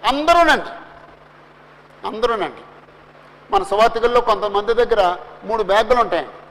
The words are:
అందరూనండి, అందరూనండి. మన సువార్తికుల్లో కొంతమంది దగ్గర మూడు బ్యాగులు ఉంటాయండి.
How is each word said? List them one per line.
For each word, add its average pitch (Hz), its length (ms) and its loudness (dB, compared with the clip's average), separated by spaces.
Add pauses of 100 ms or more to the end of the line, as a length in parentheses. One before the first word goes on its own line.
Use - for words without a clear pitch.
అందరూనండి, 302 600 2 (1400)
అందరూనండి. 214 560 -4 (880)
మన - 120 0
సువార్తికుల్లో 226 580 2
కొంతమంది 208 540 -2
దగ్గర 208 420 2 (280)
మూడు 220 180 -4
బ్యాగులు 220 380 2
ఉంటాయండి. 170 300 -2 (200)